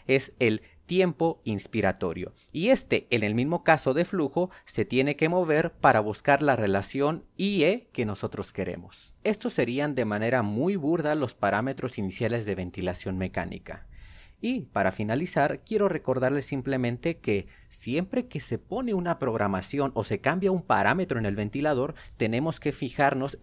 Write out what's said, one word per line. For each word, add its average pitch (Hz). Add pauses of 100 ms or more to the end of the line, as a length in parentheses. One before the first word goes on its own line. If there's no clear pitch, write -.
es 135
el 110 (220)
tiempo 175
inspiratorio, 95 (180)
y 175
este, -
en 113
el 107
mismo 143
caso 143
de 165
flujo, 180 (140)
se -
tiene 135
que 160
mover 165
para 120
buscar 139
la 139
relación 113 (120)
I 190
E 208
que 123
nosotros 104
queremos. 90 (100)
Estos 220
serían 139
de 123
manera 110
muy 123
burda 151
los 139
parámetros 120
iniciales 110
de 101
ventilación 90
mecánica. 90 (560)
Y 240 (120)
para 98
finalizar, 139
quiero 202
recordarles 131
simplemente 131
que 101 (220)
siempre 190
que 151
se -
pone 208
una 175
programación 113
o 110
se 101
cambia 185
un 185
parámetro 117
en 110
el 101
ventilador, 135 (220)
tenemos 123
que 143
fijarnos 139